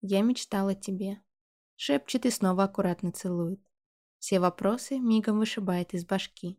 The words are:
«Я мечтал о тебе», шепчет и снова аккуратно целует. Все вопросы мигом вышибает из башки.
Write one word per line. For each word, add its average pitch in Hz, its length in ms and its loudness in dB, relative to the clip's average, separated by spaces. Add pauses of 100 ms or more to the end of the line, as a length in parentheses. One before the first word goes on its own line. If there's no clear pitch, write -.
«Я 196 200 2
мечтал 208 480 0
о 196 60 0
тебе», 196 460 -8 (540)
шепчет 269 500 -2
и 247 40 4
снова 190 340 2
аккуратно 175 480 0
целует. 175 480 -4 (600)
Все 190 200 2
вопросы 196 600 0
мигом 220 400 4
вышибает 185 540 -2
из 175 120 -4
башки. 190 540 -4